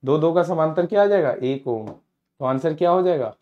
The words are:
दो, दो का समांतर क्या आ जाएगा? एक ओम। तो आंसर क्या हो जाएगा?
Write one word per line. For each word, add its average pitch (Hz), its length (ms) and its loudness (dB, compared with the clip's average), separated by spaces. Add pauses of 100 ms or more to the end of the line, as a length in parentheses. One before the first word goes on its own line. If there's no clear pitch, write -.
दो, 139 140 2
दो 165 160 2
का 175 100 2
समांतर 160 420 0
क्या 202 180 2
आ - 20 6
जाएगा? 190 280 2
एक 131 340 -4
ओम। 110 200 -4
तो - 580 -14
आंसर 135 280 0
क्या 175 160 0
हो 185 120 2
जाएगा? 151 400 -2